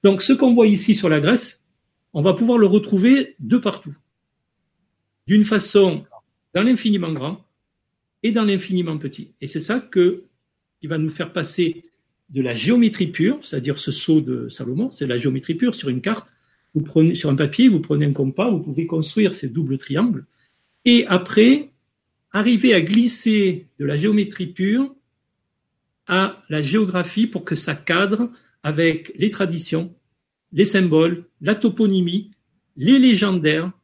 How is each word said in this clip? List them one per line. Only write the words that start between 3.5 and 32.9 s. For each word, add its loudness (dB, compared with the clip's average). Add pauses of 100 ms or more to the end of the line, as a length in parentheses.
partout. -6 (1300)
D'une 4
façon 2 (500)
dans 0
l'infiniment 0
grand -10 (800)
et -2
dans 0
l'infiniment -2
petit. -12
Et -12
c'est -8
ça -4
que, 0 (580)
qui -14
va -6
nous -2
faire -10
passer -4 (440)
de -6
la -2
géométrie 0
pure, -2
c'est-à-dire -6
ce -8
sceau 0
de -6
Salomon, -6
c'est -8
la -4
géométrie -4
pure -2
sur -10
une -6
carte, -6 (460)
vous -2
prenez, 2
sur -4
un 2
papier, 4
vous 2
prenez -2
un 0
compas, -2
vous 0
pouvez -6
construire -2
ces -10
doubles -4
triangles, -2 (580)
et 6
après, 2 (640)
arriver 2
à 4
glisser 0 (120)
de -6
la -2
géométrie -2
pure -2 (1120)
à -2
la -4
géographie -2
pour -8
que -6
ça -6
cadre -2 (340)
avec -2
les 0
traditions, -6 (600)
les 4
symboles, 2 (160)
la 0
toponymie, -2 (460)
les 4